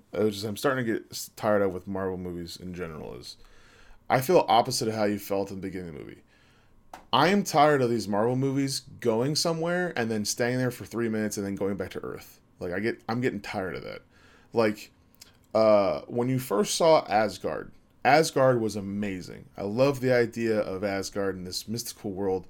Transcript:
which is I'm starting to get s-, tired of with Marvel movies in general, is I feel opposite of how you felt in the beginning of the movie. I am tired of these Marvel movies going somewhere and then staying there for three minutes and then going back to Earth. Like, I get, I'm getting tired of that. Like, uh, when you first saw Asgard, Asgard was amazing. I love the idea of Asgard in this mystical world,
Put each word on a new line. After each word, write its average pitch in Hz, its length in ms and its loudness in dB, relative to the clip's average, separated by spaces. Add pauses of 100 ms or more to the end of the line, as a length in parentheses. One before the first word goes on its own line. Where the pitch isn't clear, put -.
(120)
which 104 240 0
is 101 80 -8
I'm 104 120 -6
starting 131 300 0
to 113 80 0
get - 160 -4
s-, - 260 -12
tired 107 240 2
of 98 140 0
with 92 120 -10
Marvel 95 300 -4
movies 87 400 -10
in 90 160 -12
general, 78 440 -10
is - 200 -16 (720)
I 131 140 2
feel 170 260 4
opposite 120 400 4
of 110 60 -2
how 110 100 0
you 104 140 2
felt 98 320 -4
in 98 60 -10
the 92 120 -10
beginning 90 220 -10
of 76 60 -12
the 62 40 -12
movie. 52 220 -16 (920)
I 139 160 4
am 196 160 2
tired 147 380 4
of 120 80 2
these 107 180 -2
Marvel 110 280 0
movies 135 440 -2 (200)
going 120 360 0
somewhere 170 600 -2
and 117 140 -2
then 107 140 -2
staying 123 320 -2
there 127 140 0
for 104 160 -10
three 113 240 -2
minutes 107 260 -2
and 101 100 -4
then 98 80 -4
going 98 220 -2
back 92 140 -6
to - 120 -10
Earth. - 380 -12 (200)
Like, 90 120 -6
I 92 80 -4
get, 113 280 -2
I'm 117 120 -2
getting 123 200 -2
tired 92 340 -6
of - 100 -10
that. - 160 -12 (520)
Like, 110 380 0 (640)
uh, 104 540 6
when 120 200 -2
you 131 100 0
first 202 360 0
saw 160 320 6
Asgard, 95 640 -2 (340)
Asgard 131 560 6
was 107 160 -2
amazing. 98 680 -6 (120)
I - 60 -8
love 123 380 2
the 127 140 2
idea 113 460 2
of 92 240 -4
Asgard 98 520 -2
in 90 80 -10
this 90 240 -8
mystical 110 440 -8
world, 92 380 -2